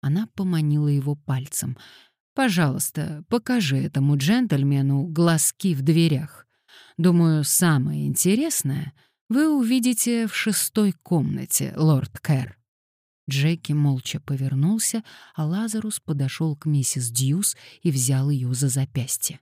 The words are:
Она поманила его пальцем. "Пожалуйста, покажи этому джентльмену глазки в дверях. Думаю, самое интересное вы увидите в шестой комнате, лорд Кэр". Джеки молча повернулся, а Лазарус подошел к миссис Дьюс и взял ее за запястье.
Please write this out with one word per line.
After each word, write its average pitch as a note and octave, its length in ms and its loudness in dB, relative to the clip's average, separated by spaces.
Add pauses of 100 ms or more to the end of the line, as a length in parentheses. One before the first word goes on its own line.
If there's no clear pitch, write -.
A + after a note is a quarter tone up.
Она E3 320 -2
поманила D3+ 540 0
его C#3+ 280 0
пальцем. C3 600 -6 (560)
"Пожалуйста, D#3 960 -2
покажи A3+ 480 0
этому C#3+ 400 2
джентльмену C#3 840 2
глазки E3 720 0
в C3+ 80 -4
дверях. D#3 640 0 (500)
Думаю, E3 460 4
самое D3 640 2
интересное D3+ 840 -2 (360)
вы C#4 180 2
увидите A#3+ 800 0
в G#3 100 -6
шестой G#3 580 0 (100)
комнате, C3+ 760 -2
лорд D3+ 420 2
Кэр". - 400 -2 (680)
Джеки D3+ 440 0
молча D3 460 0
повернулся, C#3+ 840 -2 (320)
а D#3 100 -4
Лазарус G#3+ 540 -4
подошел D3 560 -4
к D3 100 -12
миссис C3 460 0
Дьюс C3+ 440 0 (280)
и E3+ 80 0
взял C3+ 400 0
ее B2+ 220 -2
за C3+ 160 0
запястье. C3+ 720 -4